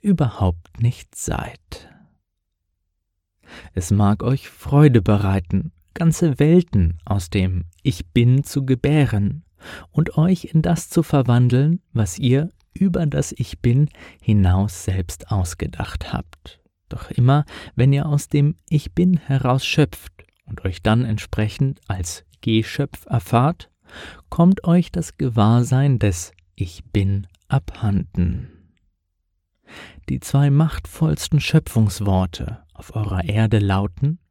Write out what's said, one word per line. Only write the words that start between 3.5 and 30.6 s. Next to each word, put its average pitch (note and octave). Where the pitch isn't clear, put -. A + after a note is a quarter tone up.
Es F2+
mag G2+
euch -
Freude C#3+
bereiten, G2
ganze D#3+
Welten D3
aus G2+
dem F#2
"Ich -
bin" B2
zu C3+
gebären C3
und -
euch F3
in D#3+
das E3+
zu E3
verwandeln, B2
was G#2+
ihr C#3
über F3
das D3
"Ich -
bin" C3
hinaus G2
selbst -
ausgedacht -
habt. -
Doch -
immer, C3+
wenn C3+
ihr C#3
aus D3
dem D3
"Ich -
bin" F3+
heraus C3
schöpft -
und -
euch F#2
dann A2+
entsprechend G#2+
als F#2
Geschöpf -
erfahrt, B2+
kommt F3+
euch F3
das -
Gewahrsein B2
des G2
"Ich -
bin" G2
abhanden. F2+
Die C2+
zwei C#3+
machtvollsten D3+